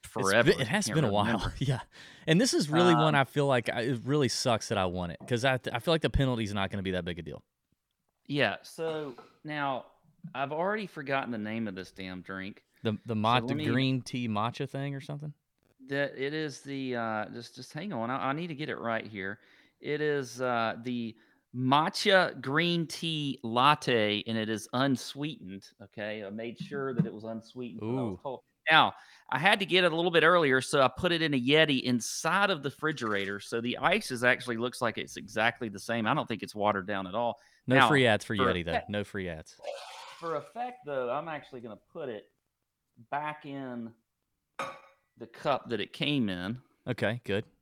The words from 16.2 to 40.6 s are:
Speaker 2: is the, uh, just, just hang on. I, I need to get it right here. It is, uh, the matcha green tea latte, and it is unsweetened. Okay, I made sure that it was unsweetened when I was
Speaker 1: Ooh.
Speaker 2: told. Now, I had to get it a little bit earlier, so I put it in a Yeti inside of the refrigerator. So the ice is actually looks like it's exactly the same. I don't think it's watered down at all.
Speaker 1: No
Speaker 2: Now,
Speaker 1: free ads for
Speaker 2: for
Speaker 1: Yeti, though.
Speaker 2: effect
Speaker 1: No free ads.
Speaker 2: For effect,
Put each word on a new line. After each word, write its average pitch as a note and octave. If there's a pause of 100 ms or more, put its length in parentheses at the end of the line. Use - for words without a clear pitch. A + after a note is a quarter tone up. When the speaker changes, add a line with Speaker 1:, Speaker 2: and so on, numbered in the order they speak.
Speaker 2:
is D#3
the, C3+
uh, A2
just, A#2
just -
hang G3+
on. A#2
I, B2+
I C3+
need E3
to D#3+
get C#3+
it G#2+
right A2+
here. G2+ (420)
It C#3+
is, C#3+
uh, A#2
the A#2+ (400)
matcha D#3
green D#3+
tea D3+
latte, A#2
and A2+
it G#2+
is G#2+
unsweetened. B2+ (220)
Okay, G#2+
I G2
made A2+
sure C3+
that A#2
it A2+
was G#2+
unsweetened A2+
when A2+
I C3
was G#2+
Speaker 1:
Ooh. F2+
Speaker 2:
told. C3 (300)
Now, C#3 (360)
I C3
had G3+
to G3
get F3
it F3
a D#3
little E3+
bit E3
earlier, D#3
so C#3+
I B2+
put F3
it E3
in D3+
a C3
Yeti C#3+
inside E3
of D#3+
the C#3
refrigerator. G#2
So -
the A#2+
ice E3+
is A#2+
actually B2
looks A#2+
like A#2
it's -
exactly A2+
the G2+
same. A#2
I A#2
don't C#3
think G#2
it's F#2
watered G2+
down G2
at F2+
all. A#2 (260)
Speaker 1:
No B2
Speaker 2:
Now, C3
Speaker 1:
free C3
ads G#2
for A2+
Speaker 2:
for G#2+
Speaker 1:
Yeti, F2+
though. E2
Speaker 2:
effect F2+
Speaker 1:
No G#2
free F#2+
ads. D#2+ (640)
Speaker 2:
For E3
effect, A#3+